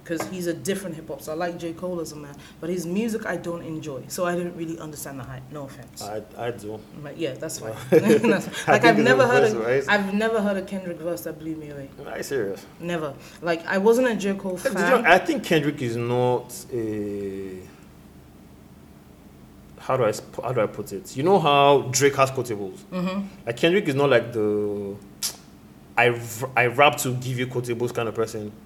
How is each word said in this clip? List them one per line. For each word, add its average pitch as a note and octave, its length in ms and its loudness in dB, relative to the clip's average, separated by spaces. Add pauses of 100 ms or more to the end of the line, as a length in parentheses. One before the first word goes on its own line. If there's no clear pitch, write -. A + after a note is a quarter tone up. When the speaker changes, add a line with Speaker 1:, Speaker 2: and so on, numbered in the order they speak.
Speaker 1:
'cause E3 260 -6
he's F3+ 180 -6
a E3+ 60 -2
different E3+ 420 -6
hip D#3 120 -14
hop. D3+ 140 -12
So D#3 100 -10
I D#3 40 -6
like F3 240 -6
J. E3 140 -8
Cole F3 280 -6
as D3+ 100 -8
a D3 40 -14
man, C#3+ 200 -14 (240)
but D#3+ 120 -6
his F3 160 -4
music G#3+ 400 -2
I F3 100 -2
don't E3+ 240 -6
enjoy, D3+ 460 -8
so - 180 -4
I F3 100 0
don't F3 220 -4
really E3 220 -6
understand D3 400 -12
the B2 40 -10
hype. B2+ 280 -12
No D3 140 -10
offense. - 360 -16
Speaker 2:
I, G#2+ 220 -8 (140)
I A#2 140 -4
do. G#2 280 -10 (240)
Speaker 1:
But C#3+ 140 -12
yeah, D#3 180 -4
that's - 240 -8
fine. - 220 -8
<laughs> - 20 -12
Speaker 2:
<laughs> - 80 -2
Speaker 1:
That's, G#3+ 320 6 (440)
Speaker 2:
I - 60 6
Speaker 1:
like, G#3 80 6
Speaker 2:
think A#3 40 6
Speaker 1:
I've A3+ 140 8
Speaker 2:
it's A3+ 80 4
Speaker 1:
never A#3+ 200 6
heard - 160 6
Speaker 2:
impressive, G#3+ 180 2
Speaker 1:
a, - 20 -2
Speaker 2:
right? B2 240 2
Speaker 1:
I've G3 280 2
never A3 260 2
heard G3+ 160 0
a F#3 60 -4
Kendrick F3+ 340 -8
verse E3 240 -4
that D#3 180 -8
blew D#3+ 160 -8
me D3+ 140 -12
away. C#3 180 -12 (200)
Speaker 2:
Are A2 100 -10
you - 60 -6
serious? G#2 420 -4 (140)
Speaker 1:
Never. E3 340 -4 (300)
Like, E3 240 -2
I F#3+ 100 0
wasn't A#3 300 6
a A3+ 80 2
J. F#3+ 180 -2
Cole F#3+ 240 -6
Speaker 2:
Did F#3 80 -10
you C4 60 0
Speaker 1:
fan. A#3 320 4
Speaker 2:
know, - 60 6
I F3+ 100 10
think C4+ 240 -2
Kendrick D3 400 2
is A#2 120 -2
not B2 560 0 (220)
a, G2+ 840 -6 (2250)
how C3 180 -2
do B2+ 80 4
I G#2+ 80 4
sp-, - 300 -10
how A#2+ 80 -4
do B2 100 0
I G2+ 60 2
put - 260 -8
it? - 240 -10
You C3+ 60 -4
know F#3+ 160 6
how C#3+ 520 6
Drake C#3 240 4
has C3+ 160 2
quotables? G#2 480 -6 (120)
Speaker 1:
Mm-hmm. F#3 360 -4 (180)
Speaker 2:
Like, A#2+ 120 -6
Kendrick F3 300 2
is C#3 80 0
not, C#3+ 140 4
like, A#2 240 4
the G#2 640 -2 (1000)
I A#2+ 120 6
r-, A#2+ 460 -6
I A#2+ 120 4
rap C#3+ 320 6
to B2+ 160 -2
give B2+ 240 -4
you B2+ 80 -2
quotables B2 460 -4
kind A#2 140 -2
of G#2 80 -6
person. A2 360 -4 (140)